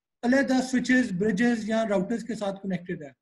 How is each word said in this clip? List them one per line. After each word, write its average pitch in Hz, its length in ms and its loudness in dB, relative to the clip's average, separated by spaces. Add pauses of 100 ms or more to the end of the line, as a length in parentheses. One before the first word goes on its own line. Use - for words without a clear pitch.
(260)
अलहदा 262 360 4
switches, 254 520 2
bridges 214 560 0
या 220 140 0
routers 202 400 -2
के 220 120 -8
साथ 196 180 -4
connected 175 500 -6
है। 139 200 -16